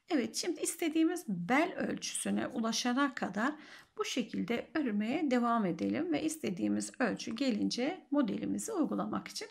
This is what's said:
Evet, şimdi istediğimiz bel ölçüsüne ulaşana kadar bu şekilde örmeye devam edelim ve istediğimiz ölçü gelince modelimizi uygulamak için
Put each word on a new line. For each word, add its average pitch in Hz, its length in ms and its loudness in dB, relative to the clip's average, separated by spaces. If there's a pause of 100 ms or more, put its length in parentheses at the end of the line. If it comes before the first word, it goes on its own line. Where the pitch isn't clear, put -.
Evet, 240 280 0
şimdi 339 240 -2
istediğimiz 330 680 2
bel 233 480 2
ölçüsüne - 680 -2
ulaşana 247 680 0
kadar 233 400 -2 (440)
bu - 60 0
şekilde 214 680 -2
örmeye 254 560 0
devam 233 360 4
edelim 202 460 0
ve 285 100 0
istediğimiz 208 760 0
ölçü 226 380 -2
gelince 277 720 0
modelimizi 214 640 0
uygulamak 214 560 0
için - 220 -10